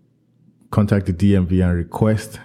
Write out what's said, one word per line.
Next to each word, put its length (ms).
contact 340
the 80
D 240
M 100
V 140
and 120
request 720